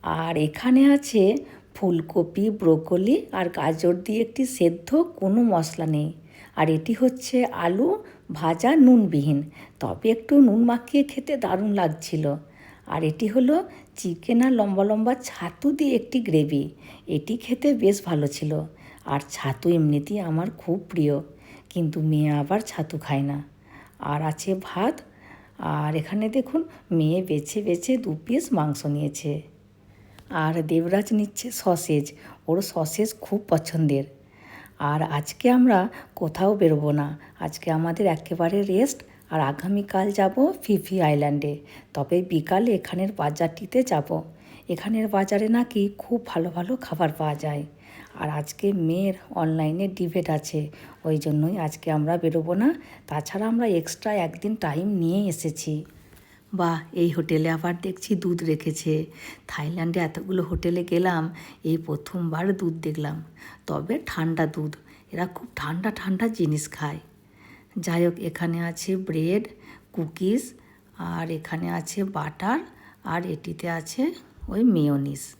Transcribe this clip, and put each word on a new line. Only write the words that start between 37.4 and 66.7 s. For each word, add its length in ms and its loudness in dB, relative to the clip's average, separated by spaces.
আজকে 240 -8
আমাদের 280 0
একেবারে 420 -2
রেস্ট। 280 2
আর 80 0
আগামীকাল 560 -2
যাব 180 2
ফিফি 340 0
আইল্যান্ডে, 460 0
তবে 220 0
বিকালে 480 2
এখানের 320 -4
বাজারটিতে 580 -2
যাব। 180 0
এখানের 340 -2
বাজারে 320 2
নাকি 340 2
খুব 160 -2
ভালো 200 -2
ভালো 220 -4
খাবার 320 0
পাওয়া 260 -2
যায়। 200 -4
আর 80 -4
আজকে 260 -4
মেয়ের 300 0
অনলাইনে 440 0
ডিবেট 280 -2
আছে, 240 -4
ওই 200 2
জন্যই 300 2
আজকে 300 -6
আমরা 260 0
বেরোবো 300 0
না। 60 4
তাছাড়া 460 -4
আমরা 140 0
এক্সট্রা 300 -6
একদিন 260 -6
টাইম 220 -2
নিয়ে 180 2
এসেছি। 420 -6
বাহ, 260 0
এই 140 4
হোটেলে 400 0
আবার 180 -2
দেখছি 240 -8
দুধ 160 -2
রেখেছে। 420 -2
থাইল্যান্ডে 480 -4
এতগুলো 420 -4
হোটেলে 320 -2
গেলাম, 300 2
এই 60 2
প্রথমবার 580 -4
দুধ 140 -2
দেখলাম, 300 -4
তবে 280 -4
ঠান্ডা 340 0
দুধ। 180 -6
এরা 220 -4
খুব 140 -16
ঠান্ডা 300 -4
ঠান্ডা 260 -2
জিনিস 260 0